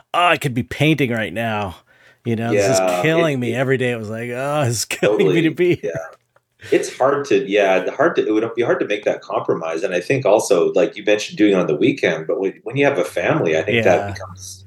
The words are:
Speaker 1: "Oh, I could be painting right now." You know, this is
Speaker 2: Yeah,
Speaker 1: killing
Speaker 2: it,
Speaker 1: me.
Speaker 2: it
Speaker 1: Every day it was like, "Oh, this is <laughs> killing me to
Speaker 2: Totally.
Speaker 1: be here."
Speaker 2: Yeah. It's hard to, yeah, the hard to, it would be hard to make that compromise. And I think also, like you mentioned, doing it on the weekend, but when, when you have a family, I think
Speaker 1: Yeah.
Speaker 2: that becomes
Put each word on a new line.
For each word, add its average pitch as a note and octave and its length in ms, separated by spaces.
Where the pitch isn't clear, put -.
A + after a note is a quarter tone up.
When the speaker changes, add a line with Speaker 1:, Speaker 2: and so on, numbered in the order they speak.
Speaker 1:
"Oh, F3 140
I E3 100
could C3+ 180
be A#2+ 100
painting C#3+ 480
right A2 200
now." G#2 440
You A#2 120
know, A#2 160
this G2+ 160
is F#2+ 120
Speaker 2:
Yeah, F#2 220
Speaker 1:
killing D#3+ 320
Speaker 2:
it, C3 40
Speaker 1:
me. A#2+ 140
Speaker 2:
it A#2 40
Speaker 1:
Every C3 220
day B2 140
it A#2 60
was G#2+ 120
like, A#2 200
"Oh, C#3 340
this A#2 140
is - 60
<laughs> - 140
killing F#3 300
me E3+ 140
to D#3+ 80
Speaker 2:
Totally. F3 240
Speaker 1:
be - 20
here." - 180
Speaker 2:
Yeah. - 220
It's - 240
hard C#3 340
to, F#2+ 200
yeah, G2 300
the F#2 120
hard - 260
to, G2 120
it G#2+ 40
would A2 220
be A2+ 60
hard A#2+ 200
to - 60
make G#2 180
that - 180
compromise. E2+ 600
And F2+ 120
I F2 60
think C3 260
also, F#2+ 480
like F2 200
you G#2 80
mentioned, G#2 360
doing G#2 140
it F#2 60
on F2 80
the D#2 80
weekend, D#2+ 520
but E2 120
when, F#2+ 260
when C3 120
you C#3+ 80
have C3 140
a F2 60
family, F#2+ 520
I D#2+ 60
think G#2+ 140
Speaker 1:
Yeah. G2+ 200
Speaker 2:
that G2+ 180
becomes - 520